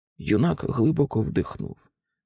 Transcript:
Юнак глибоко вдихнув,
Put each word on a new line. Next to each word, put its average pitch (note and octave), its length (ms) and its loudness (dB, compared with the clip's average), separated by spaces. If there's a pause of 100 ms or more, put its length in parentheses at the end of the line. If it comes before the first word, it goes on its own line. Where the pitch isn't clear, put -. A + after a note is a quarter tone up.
(180)
Юнак A2+ 500 0
глибоко C#3 540 2
вдихнув, - 540 -4 (500)